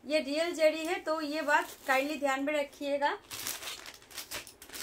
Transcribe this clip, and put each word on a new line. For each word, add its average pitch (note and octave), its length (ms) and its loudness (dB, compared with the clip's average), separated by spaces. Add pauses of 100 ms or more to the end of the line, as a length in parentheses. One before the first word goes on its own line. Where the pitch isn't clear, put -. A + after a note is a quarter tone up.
ये D4 120 2
real D4+ 360 0
जरी D#4 300 4
है, E4+ 100 0
तो D#4+ 260 0
ये D4+ 220 -2
बात D4 260 4 (180)
kindly C#4 300 2
ध्यान C4+ 260 0
में C#4+ 100 0
रखिएगा। C#4+ 680 0 (1600)